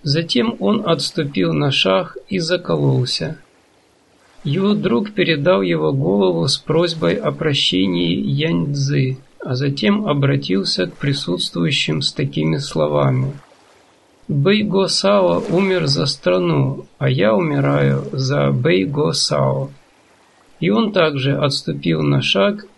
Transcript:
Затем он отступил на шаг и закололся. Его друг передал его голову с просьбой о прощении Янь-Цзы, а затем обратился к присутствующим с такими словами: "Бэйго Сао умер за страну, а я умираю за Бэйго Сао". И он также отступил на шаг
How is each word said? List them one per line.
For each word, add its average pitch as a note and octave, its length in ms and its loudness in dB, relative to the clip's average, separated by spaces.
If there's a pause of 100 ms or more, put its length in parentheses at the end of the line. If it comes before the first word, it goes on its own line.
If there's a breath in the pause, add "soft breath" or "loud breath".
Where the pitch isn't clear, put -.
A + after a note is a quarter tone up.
Затем C#3 560 -2
он G3 260 0
отступил E3 680 -2
на D3 180 0
шаг F#3 460 0 (120)
и F#3+ 120 -2
закололся. D#3 960 -2 (1040)
Его F#3+ 320 0
друг G#3+ 380 0
передал E3 480 2
его D#3+ 320 0
голову E3+ 560 2
с - 80 0
просьбой E3+ 580 0
о D#3+ 160 -2
прощении C#3+ 840 0
Янь-Цзы, C#3+ 1000 0 (260)
а B2+ 100 -4
затем G3+ 520 0
обратился C#3 800 0
к - 80 -14
присутствующим D#3 1040 -4
с - 120 -4
такими - 440 -2
словами: C#2+ 760 0 (960)
"Бэйго F#3+ 580 2
Сао F#3 640 2
умер F#3 360 2
за C#3+ 200 0
страну, D#3 800 0 (120)
а C3+ 120 0
я F#3+ 240 2
умираю C#3+ 760 2
за C3+ 380 0
Бэйго D#3 600 2
Сао". C3+ 580 0 (880)
И E3+ 120 0
он G#3+ 220 2
также C#3+ 440 2
отступил D3 680 -2
на C#3+ 200 2
шаг G3+ 440 0 (120)